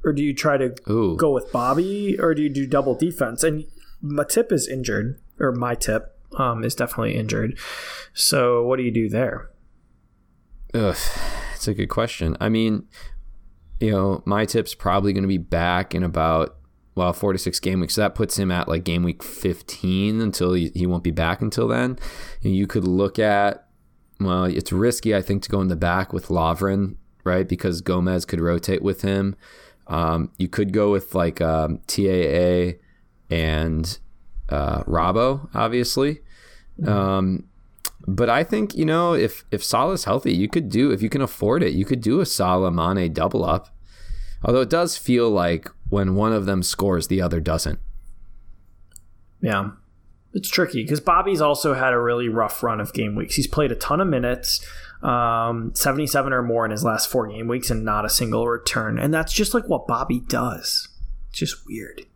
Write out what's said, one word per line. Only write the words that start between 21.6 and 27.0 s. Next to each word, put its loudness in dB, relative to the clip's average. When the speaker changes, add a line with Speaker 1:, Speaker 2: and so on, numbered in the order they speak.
Speaker 2:
then. 0
And 2
you 2
could 0
look 2
at, 2
well, 2
it's 0
risky, 2
I 2
think, 0
to -8
go 0
in 2
the 0
back 0
with -6
Lovren, 0